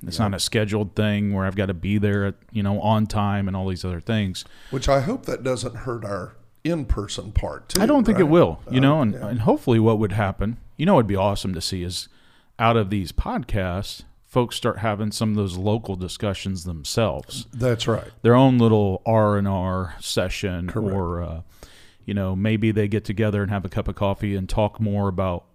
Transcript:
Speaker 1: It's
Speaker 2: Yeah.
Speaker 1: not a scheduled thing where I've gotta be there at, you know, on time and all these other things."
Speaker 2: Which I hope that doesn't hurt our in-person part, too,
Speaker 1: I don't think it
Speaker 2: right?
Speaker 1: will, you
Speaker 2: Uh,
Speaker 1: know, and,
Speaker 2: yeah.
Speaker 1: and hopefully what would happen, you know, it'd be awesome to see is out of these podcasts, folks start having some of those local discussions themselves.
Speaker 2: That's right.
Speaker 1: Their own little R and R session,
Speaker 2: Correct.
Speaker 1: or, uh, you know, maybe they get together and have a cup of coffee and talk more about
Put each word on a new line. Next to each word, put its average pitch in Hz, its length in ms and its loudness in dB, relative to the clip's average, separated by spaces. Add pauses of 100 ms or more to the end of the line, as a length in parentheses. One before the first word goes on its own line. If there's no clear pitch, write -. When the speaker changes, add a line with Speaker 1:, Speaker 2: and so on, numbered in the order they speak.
Speaker 1:
It's 85 120 -8
Speaker 2:
Yeah. 107 100 0
Speaker 1:
not 98 80 -4
a 85 40 -6
scheduled 107 540 -2
thing 104 380 0
where 95 140 0
I've 95 100 -4
gotta 98 180 0
be 92 240 -2
there 101 280 2
at, 98 80 -4 (180)
you 104 100 -2
know, 101 180 0
on 107 260 2
time 101 420 -2
and 95 80 -4
all 95 120 -4
these 92 160 -6
other 90 160 -6
things." 101 440 -4 (260)
Speaker 2:
Which 135 180 -2
I 139 120 4
hope 202 260 -4
that - 160 -6
doesn't 120 340 -4
hurt 117 280 -8
our 95 300 -8 (300)
in-person 135 680 -4
part, - 380 -4
too, - 100 4
Speaker 1:
I 214 60 4
don't 277 180 4
think 202 140 4
it 185 60 6
Speaker 2:
right? 147 60 4
Speaker 1:
will, 143 300 6 (100)
you 127 80 2
Speaker 2:
Uh, 131 40 6
Speaker 1:
know, 147 200 6
and, 104 120 0
Speaker 2:
yeah. 104 140 -8
Speaker 1:
and 117 120 -2
hopefully 135 400 4
what 110 180 4
would 104 140 0
happen, 101 460 -2 (180)
you - 100 -2
know, 196 100 6
it'd 117 100 6
be 98 100 0
awesome 98 380 0
to - 60 -6
see 92 220 -4
is 87 260 -8 (500)
out 117 180 4
of 101 140 0
these 98 220 -2
podcasts, - 880 -4 (240)
folks 120 300 -2
start 113 220 -2
having 107 320 -2
some 110 200 -2
of 104 60 0
those 98 200 -2
local 104 400 -2
discussions 92 680 -6
themselves. 87 880 -4
Speaker 2:
That's 117 360 -2
right. 110 200 -2 (140)
Speaker 1:
Their 117 120 8
own 131 240 8
little 107 480 4
R 107 320 4
and 101 100 0
R 92 520 -2
session, 90 680 -4
Speaker 2:
Correct. 101 260 -2
Speaker 1:
or, 87 280 -2
uh, 82 180 -6 (640)
you - 80 -6
know, 95 240 0
maybe 110 360 2
they 104 160 0
get 101 180 -2
together 104 360 0
and 95 80 -2
have 98 140 -2
a 98 60 -6
cup - 180 -4
of 101 80 -4
coffee 101 400 -2
and 92 120 -2
talk 104 320 0
more 101 280 0
about 92 460 -4